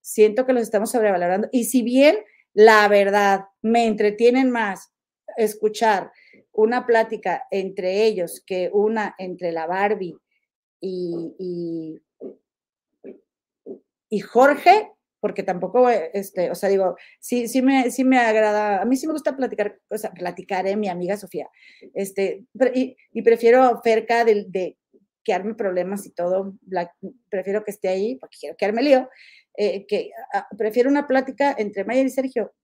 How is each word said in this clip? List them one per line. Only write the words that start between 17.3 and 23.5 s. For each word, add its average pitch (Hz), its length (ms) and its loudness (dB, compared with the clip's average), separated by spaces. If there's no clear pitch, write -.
sí 254 140 0
me, 262 300 2
sí 262 120 -4
me 262 140 4
agrada, 214 640 2
a 202 40 -2
mí 254 120 0
sí 311 100 -6
me 311 60 -4
gusta 285 240 -4
platicar, 208 420 -6
o 214 80 -8
sea, 208 140 -8
platicar, 180 560 -6
eh, 196 80 -2
mi 214 140 -2
amiga 180 260 -4
Sofía, 175 340 -12
este, 196 500 -6
pre-, 254 180 2
y, 262 220 -4
y 220 80 -6
prefiero 233 600 4